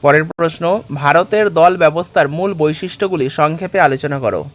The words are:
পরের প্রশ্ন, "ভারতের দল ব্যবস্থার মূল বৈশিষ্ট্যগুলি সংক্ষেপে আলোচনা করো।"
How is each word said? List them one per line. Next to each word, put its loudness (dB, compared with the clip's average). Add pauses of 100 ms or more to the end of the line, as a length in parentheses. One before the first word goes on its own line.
পরের 4
প্রশ্ন, -6 (280)
"ভারতের 2
দল 4
ব্যবস্থার 2
মূল -4
বৈশিষ্ট্যগুলি -2
সংক্ষেপে -2
আলোচনা 0
করো।" -2 (120)